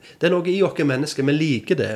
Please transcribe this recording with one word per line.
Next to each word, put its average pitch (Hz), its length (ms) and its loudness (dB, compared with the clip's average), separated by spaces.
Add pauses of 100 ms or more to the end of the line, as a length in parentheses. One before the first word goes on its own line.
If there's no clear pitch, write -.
(180)
det 165 80 0
er 180 80 2
noe 175 160 0
i 196 120 2
oss - 160 -2
mennesker, 143 440 -2
vi 143 120 2
liker 151 440 0
det. 107 180 -2